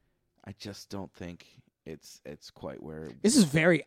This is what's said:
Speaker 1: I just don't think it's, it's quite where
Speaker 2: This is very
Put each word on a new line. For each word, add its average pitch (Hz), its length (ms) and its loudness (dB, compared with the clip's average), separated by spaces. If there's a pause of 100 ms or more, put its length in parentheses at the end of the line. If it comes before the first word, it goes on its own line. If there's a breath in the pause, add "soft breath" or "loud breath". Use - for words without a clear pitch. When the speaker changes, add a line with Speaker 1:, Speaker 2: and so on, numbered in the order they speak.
(460)
Speaker 1:
I 98 120 -14
just - 320 -14
don't 98 240 -10
think 87 320 -14 (400)
it's, - 400 -16
it's - 260 -16
quite - 300 -12
where 78 280 -12 (120)
Speaker 2:
This 233 140 4
is 247 100 8
very 156 420 4